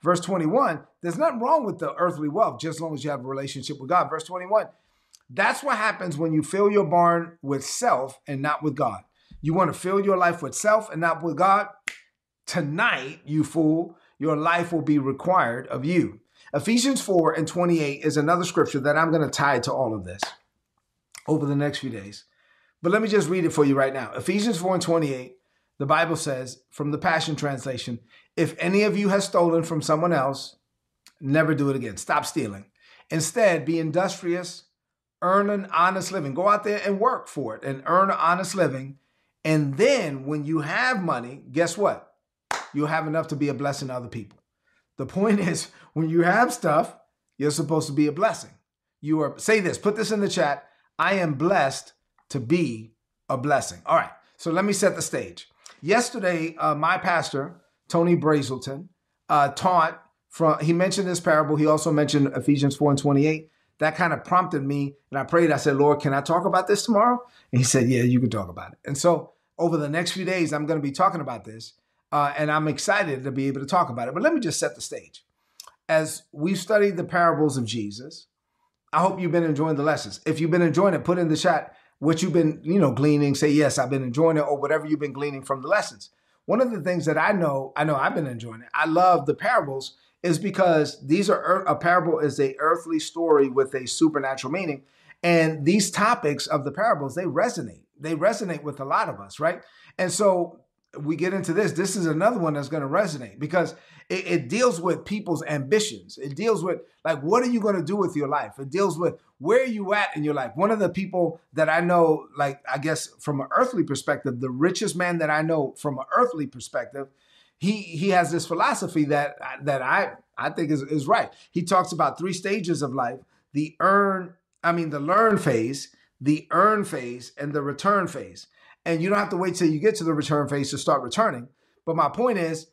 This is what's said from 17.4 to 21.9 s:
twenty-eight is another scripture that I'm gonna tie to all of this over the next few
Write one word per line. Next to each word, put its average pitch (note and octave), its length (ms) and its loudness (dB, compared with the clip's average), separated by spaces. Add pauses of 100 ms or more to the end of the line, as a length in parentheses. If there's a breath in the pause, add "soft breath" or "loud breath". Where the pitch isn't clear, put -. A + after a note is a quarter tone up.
twenty-eight E3 560 0
is D3 120 0
another E3+ 280 2
scripture D3+ 360 0
that D3 160 0
I'm D#3+ 140 2
gonna D#3 180 2
tie C#3 320 0
to C3 120 -4
all B2 220 -2
of G2 100 -8
this F2+ 160 -12 (1040)
over D3 180 0
the C#3+ 120 0
next C#3+ 220 -2
few C3+ 120 -8